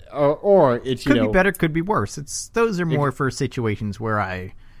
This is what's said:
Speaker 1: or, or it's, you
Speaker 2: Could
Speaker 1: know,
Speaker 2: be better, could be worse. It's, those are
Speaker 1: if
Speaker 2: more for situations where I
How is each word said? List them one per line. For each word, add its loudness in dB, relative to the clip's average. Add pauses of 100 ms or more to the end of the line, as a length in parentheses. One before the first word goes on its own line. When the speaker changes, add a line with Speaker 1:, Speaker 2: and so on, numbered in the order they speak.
(120)
Speaker 1:
or, 2
or 4
it's, -6
you 4
Speaker 2:
Could 6
Speaker 1:
know, 2
Speaker 2:
be -2
better, 4
could -2
be -2
worse. -2
It's, -10
those 0
are 0
Speaker 1:
if -2
Speaker 2:
more 0
for -2
situations -4
where -2
I -6 (260)